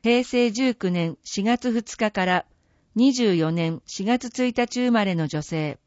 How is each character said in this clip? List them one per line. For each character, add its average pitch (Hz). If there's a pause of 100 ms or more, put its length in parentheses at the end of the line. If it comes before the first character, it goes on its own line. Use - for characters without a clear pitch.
平 240
成 240
十 247
九 185
年 170
四 -
月 247
二 226
日 214
か 185
ら 180 (500)
二 254
十 226
四 160
年 165
四 -
月 247
一 247
日 247
生 247
ま 220
れ 190
の 156
女 151
性。 156